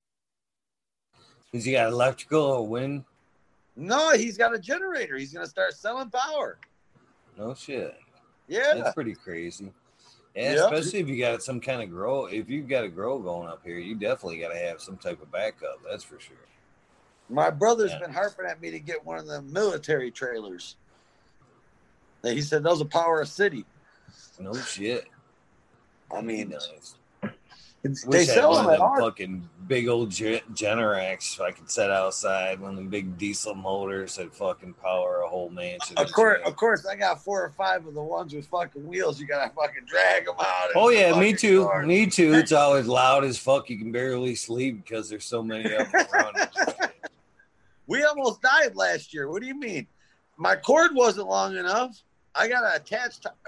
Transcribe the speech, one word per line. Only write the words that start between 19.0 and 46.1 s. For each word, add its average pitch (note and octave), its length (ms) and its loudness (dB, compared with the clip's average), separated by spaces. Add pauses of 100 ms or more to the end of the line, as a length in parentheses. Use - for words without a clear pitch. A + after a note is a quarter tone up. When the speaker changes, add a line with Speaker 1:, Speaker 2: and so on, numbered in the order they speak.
Speaker 2:
one E3 140 -10
of D#3 80 -14
them C#3+ 260 -12
military D#3 580 -2
trailers. A2 640 -10 (1500)
That A#2+ 120 -2
he D3 80 -2
said, D3 200 0
"Those E3 160 4
will D3 100 -2
power E3 320 2
a C#3+ 60 -2
city." D#3 380 -2 (760)
Speaker 1:
No F#2+ 160 -10
shit. A#2+ 520 -6 (1040)
Speaker 2:
I F#2+ 120 -8
mean, A2 280 -6
Speaker 1:
Nice. D2+ 460 -14 (880)
Speaker 2:
it's, C3+ 200 -6
Speaker 1:
Wish D3 220 4
Speaker 2:
they B2 60 2
Speaker 1:
I - 20 4
had - 0 -
Speaker 2:
sell D3 160 8
Speaker 1:
one - 140 6
Speaker 2:
them - 20 2
Speaker 1:
of E3 60 6
Speaker 2:
at D#3 60 6
Speaker 1:
them F3+ 100 6
Speaker 2:
ours. C4+ 120 2
Speaker 1:
fucking F#2+ 480 -4 (200)
big B2 200 0
old A#2+ 220 0
Gen-, A2 300 -4 (140)
Generacs G2+ 720 -2 (100)
so F2+ 80 -4
I F#2 80 -2
could - 180 -14
set G2+ 200 0
outside, F#2+ 680 0
one G2 100 -10
of G2 60 -8
them F#2+ 120 -10
big F#2+ 300 -6
diesel G2+ 360 -4
motors F#2+ 640 -4
that F2 180 -10
fucking F2+ 400 -6
power F2+ 480 -2
a E2+ 60 -2
whole F2 220 -6
mansion - 480 -8
Speaker 2:
Of - 80 2
Speaker 1:
and - 80 -8
Speaker 2:
course, G#3+ 240 6
Speaker 1:
shit. - 80 -4
Speaker 2:
of D3+ 100 -4
course, A3 300 0
I G3 100 -6
got F3+ 260 -2
four F#3+ 220 -4
or E3 60 -8
five F#3 360 -2
of D3+ 80 -14
the D3 80 -8
ones E3 320 -6
with D3 120 -10
fucking D3+ 400 -6
wheels. E3+ 340 -2
You D3 60 -12
gotta C#3+ 280 -2
fucking D3 320 -4
drag F3+ 420 4
'em F3 100 -2
out F3+ 280 0
and F3 100 0
Speaker 1:
Oh, G#3+ 120 8
yeah, G#3 300 8
me G#3 140 6
Speaker 2:
fucking F#3+ 40 0
Speaker 1:
too. F#3+ 280 8
Speaker 2:
car. D3+ 220 0
Speaker 1:
Me G3 200 6
too. E3 280 6
It's D#3 180 8
always C#3+ 340 6
loud B2+ 380 6
as B2+ 140 -2
fuck. C3+ 320 2
You A2+ 80 -6
can A2 140 -8
barely B2 420 -2
sleep A#2 500 -4
because A2 240 -6
there's G#2+ 180 -10
so A#2 160 -4
many A2 320 -4
of G#2+ 80 2 (120)
'em F4 180 4